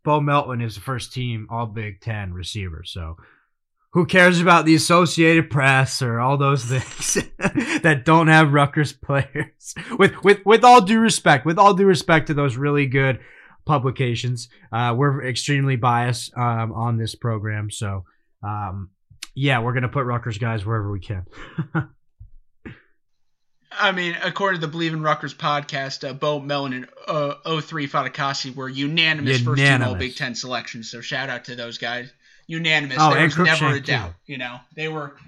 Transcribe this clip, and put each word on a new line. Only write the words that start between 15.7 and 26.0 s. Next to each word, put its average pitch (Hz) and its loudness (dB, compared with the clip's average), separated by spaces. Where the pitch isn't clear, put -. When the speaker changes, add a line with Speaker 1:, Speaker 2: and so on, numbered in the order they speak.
Speaker 1:
biased, 120 -2
um, 117 -4
on 117 -4
this 113 -6
program. 107 -6
So, 98 -8
um, 101 -8
yeah, 135 0
we're 117 -4
gonna 123 -2
put 131 -4
Rutgers 120 -6
guys 113 -4
wherever 107 -4
we 101 -6
can. 90 -10
<laughs> 160 -4
Speaker 2:
I 196 0
mean, 175 -4
according 190 -2
to 160 -6
the 147 -8
Believe 165 -4
in 160 -6
Rutgers 151 -2
podcast, 143 -6